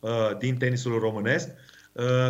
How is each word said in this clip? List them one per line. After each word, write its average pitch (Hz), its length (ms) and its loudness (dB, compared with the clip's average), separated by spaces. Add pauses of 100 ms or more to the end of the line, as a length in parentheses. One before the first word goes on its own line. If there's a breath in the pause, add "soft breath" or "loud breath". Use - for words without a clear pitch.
uh, 110 380 0
din 127 180 0
tenisul 123 420 0
românesc, 110 500 0 (440 loud breath)
uh, - 120 -6 (260)